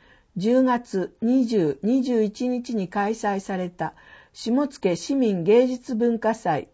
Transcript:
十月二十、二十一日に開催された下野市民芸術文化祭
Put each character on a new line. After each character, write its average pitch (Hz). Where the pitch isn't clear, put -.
十 233
月 240
二 247
十、 190
二 247
十 247
一 214
日 247
に 190
開 208
催 208
さ 196
れ 180
た -
下 262
野 185
市 277
民 208
芸 226
術 254
文 233
化 220
祭 156